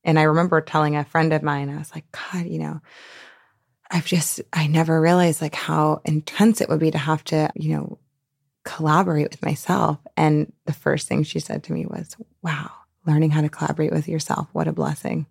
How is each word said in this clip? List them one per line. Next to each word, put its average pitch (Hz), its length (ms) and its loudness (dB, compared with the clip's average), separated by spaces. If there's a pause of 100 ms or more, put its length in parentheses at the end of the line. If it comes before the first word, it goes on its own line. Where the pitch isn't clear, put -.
and 160 160 2
I 156 40 6
remember 160 380 4
telling 151 360 0
a 143 80 -2
friend 160 280 2
of 151 120 0
mine, 143 260 -2
I 147 80 -10
was 156 160 -14
like, 156 160 -14
"God, - 360 -8
you 165 120 -6
know, 156 220 -6 (1080)
I've 170 160 0
just, - 340 -2 (120)
I 156 140 2
never 160 340 2
realized, 170 400 4
like, 151 140 -4
how 156 500 0
intense 202 560 2
it - 80 0
would 156 120 0
be 160 100 2
to 156 80 -2
have 156 260 -2
to, 156 300 0
you 156 220 -2
know, - 220 -8 (640)
collaborate 156 680 2
with - 140 -4
myself." 160 540 0 (180)
And 151 360 4 (140)
the 151 60 -4
first 147 340 -2
thing 143 160 0
she 156 160 -4
said - 260 -6
to 165 80 -8
me 156 140 -4
was, - 300 -12 (260)
"Wow, 151 280 -6 (360)
learning 156 240 4
how 151 120 2
to 151 60 2
collaborate 151 440 -2
with 156 160 -2
yourself. 156 440 -4
What 160 140 -2
a 160 60 -2
blessing." 151 580 -4